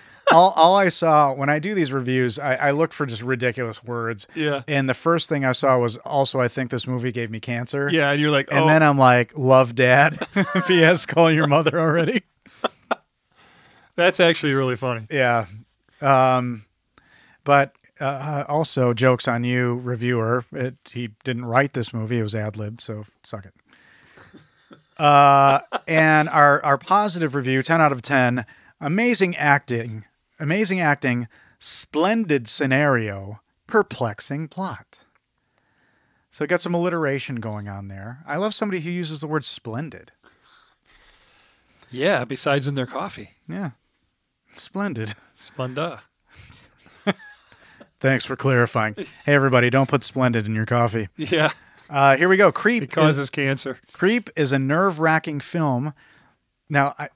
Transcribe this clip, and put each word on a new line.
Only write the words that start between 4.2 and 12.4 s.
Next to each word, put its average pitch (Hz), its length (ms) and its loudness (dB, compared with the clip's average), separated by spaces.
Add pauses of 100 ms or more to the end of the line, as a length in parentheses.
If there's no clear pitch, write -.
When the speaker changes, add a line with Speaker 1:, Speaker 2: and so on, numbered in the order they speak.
Speaker 2:
Yeah. 147 340 -4
Speaker 1:
And 139 220 -2
the 127 60 -2
first 165 340 -2
thing 143 160 -2
I 127 60 2
saw 131 260 2
was, 120 200 -2
"Also, 139 420 -2
I 123 80 2
think 127 240 -8
this 123 160 -6
movie 127 240 -4
gave 117 180 -6
me 110 100 -10
cancer." 127 520 -6
Speaker 2:
Yeah, 147 200 2
and 143 100 0
you're 151 100 0
like, 139 200 0
Speaker 1:
And 143 120 2
Speaker 2:
"Oh." 160 40 4
Speaker 1:
then 156 140 6
I'm 147 160 4
like, 123 400 4
"Love, 131 380 4
Dad. 131 500 4 (200)
<laughs> 180 220 -2
P 175 160 4
S, 165 220 4
call 165 260 4
your 156 160 2
mother 151 320 2
already." 165 440 0 (400)